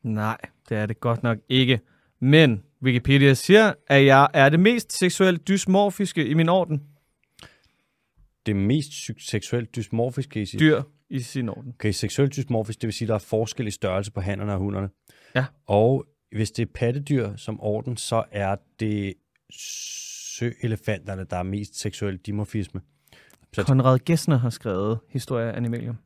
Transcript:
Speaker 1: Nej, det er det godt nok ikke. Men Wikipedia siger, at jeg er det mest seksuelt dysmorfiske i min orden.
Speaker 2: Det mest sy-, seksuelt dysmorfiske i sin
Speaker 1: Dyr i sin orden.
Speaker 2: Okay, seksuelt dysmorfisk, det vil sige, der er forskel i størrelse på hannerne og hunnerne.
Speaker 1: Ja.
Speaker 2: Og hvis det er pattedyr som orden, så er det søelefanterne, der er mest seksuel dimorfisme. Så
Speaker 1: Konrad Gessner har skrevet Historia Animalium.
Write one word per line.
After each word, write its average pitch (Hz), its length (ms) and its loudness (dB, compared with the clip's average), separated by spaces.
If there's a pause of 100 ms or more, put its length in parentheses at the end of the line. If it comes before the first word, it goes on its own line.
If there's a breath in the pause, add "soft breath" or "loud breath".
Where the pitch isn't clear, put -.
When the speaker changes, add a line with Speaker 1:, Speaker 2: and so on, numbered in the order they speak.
Speaker 1:
Nej, 110 340 -4 (320)
det 113 80 -4
er 107 80 -2
det 107 140 -8
godt 117 240 -2
nok 117 140 0 (120)
ikke. 127 300 2 (400)
Men 135 440 6 (200)
Wikipedia 135 500 4
siger, 202 400 6 (140)
at 139 180 6
jeg 139 280 8
er 139 160 6
det 160 100 4
mest 226 340 2
seksuelt 180 540 0
dysmorfiske 190 800 0
i 135 60 -2
min 165 160 2
orden. 165 340 0 (1600 soft breath)
Speaker 2:
Det 104 100 0
mest 117 360 0
sy-, - 280 -12
seksuelt - 560 -6
dysmorfiske 117 680 -4
i 101 40 -4
sin 101 140 -10
Speaker 1:
Dyr 156 220 4 (280)
i 135 100 -6
sin 120 300 -8
orden. 120 260 -12
Speaker 2:
Okay, 107 160 -2
seksuelt 135 440 -2
dysmorfisk, 113 460 -4
det 117 60 -4
vil 107 60 -4
sige, 113 140 -6
der 110 80 0
er 101 40 -2
forskel 110 480 -4
i 104 40 -6
størrelse 98 400 -4
på 98 100 -8
hannerne 101 320 -4
og 95 60 -4
hunnerne. 98 300 -4 (460 soft breath)
Speaker 1:
Ja. 131 100 0 (220)
Speaker 2:
Og 113 380 2 (260)
hvis 107 200 -4
det 117 160 -4
er - 80 -14
pattedyr 123 600 -2
som 107 240 -10
orden, 110 380 -6
så 113 340 -2
er 101 240 -2 (240)
det 104 340 -4 (1200)
søelefanterne, 107 840 -6
der 90 140 -8
er 90 60 -4
mest 101 360 -8
seksuel 98 380 -6
dimorfisme. 104 640 -8 (720 soft breath)
Så 202 100 -2
Speaker 1:
Konrad 131 420 4
Gessner 165 320 2
har 120 120 0
skrevet 107 500 -4 (100)
Historia 117 480 -4
Animalium. 117 480 -6